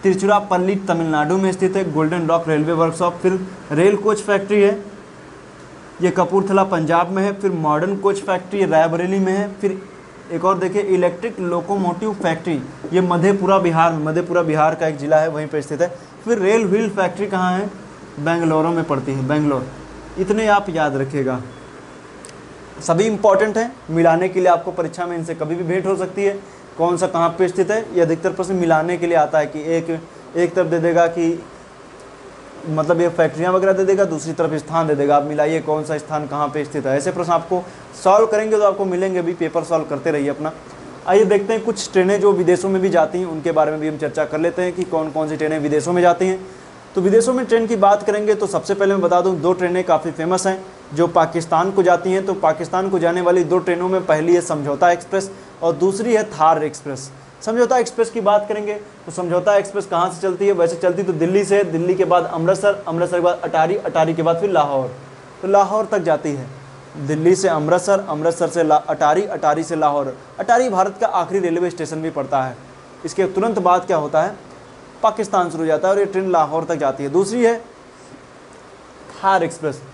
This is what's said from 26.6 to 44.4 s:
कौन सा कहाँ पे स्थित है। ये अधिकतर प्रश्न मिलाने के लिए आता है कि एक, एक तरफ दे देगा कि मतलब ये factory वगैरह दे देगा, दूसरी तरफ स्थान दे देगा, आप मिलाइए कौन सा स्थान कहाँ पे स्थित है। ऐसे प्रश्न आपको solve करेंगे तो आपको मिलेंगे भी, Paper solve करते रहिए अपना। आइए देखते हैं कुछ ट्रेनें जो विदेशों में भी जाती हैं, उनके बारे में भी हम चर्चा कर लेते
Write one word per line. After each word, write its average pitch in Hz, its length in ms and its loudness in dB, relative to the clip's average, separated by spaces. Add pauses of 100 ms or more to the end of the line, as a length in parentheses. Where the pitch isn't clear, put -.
कौन 170 200 0
सा 180 100 0
कहाँ 170 220 0
पे 175 180 0
स्थित 185 240 0
है। 220 140 0 (100)
ये 175 60 4
अधिकतर 165 280 0
प्रश्न 185 240 -4
मिलाने 170 440 2
के 170 100 -2
लिए 170 100 2
आता 151 220 2
है 151 60 0
कि 147 180 -8 (140)
एक, 165 220 -4 (360)
एक 170 180 0
तरफ 180 140 2
दे 160 120 0
देगा 170 280 4
कि 170 360 -2 (1300)
मतलब 156 320 0
ये 175 80 4
factory 165 440 0
वगैरह 190 200 4
दे 190 120 2
देगा, 196 180 4
दूसरी 156 300 -4
तरफ 156 200 0
स्थान 156 340 -2
दे 151 80 2
देगा, 143 220 2
आप 143 60 2
मिलाइए 151 380 -2
कौन 156 220 -2
सा 151 140 -4
स्थान 151 300 -6
कहाँ 143 200 -4
पे 143 180 -4
स्थित 135 200 -6
है। 135 120 0
ऐसे 180 140 -2
प्रश्न 175 200 -2
आपको 175 320 0 (400)
solve 208 240 6
करेंगे 214 300 0
तो 208 60 2
आपको 196 220 2
मिलेंगे 185 360 -2
भी, 170 120 -2
Paper 165 300 -2
solve 160 220 -2
करते 143 260 -4
रहिए 143 180 0
अपना। 151 220 -6 (560)
आइए 202 180 6
देखते 202 280 2
हैं 220 100 -2
कुछ - 280 -4
ट्रेनें 190 300 2
जो 202 100 6
विदेशों 180 380 2
में 190 120 0
भी 185 80 2
जाती 165 300 2
हैं, 185 60 -2
उनके 160 260 -4
बारे 156 200 2
में 156 80 -6
भी 151 80 -4
हम 156 100 -4
चर्चा 147 280 -2
कर 151 120 -6
लेते 170 240 -2